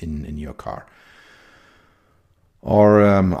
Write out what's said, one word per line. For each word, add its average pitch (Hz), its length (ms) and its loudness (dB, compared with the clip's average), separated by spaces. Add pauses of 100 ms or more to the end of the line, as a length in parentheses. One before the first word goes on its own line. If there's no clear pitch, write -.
in, 76 260 -12
in 76 100 -14
your 73 160 -14
car. - 320 -16 (1800)
Or, 104 420 4
um, 98 380 2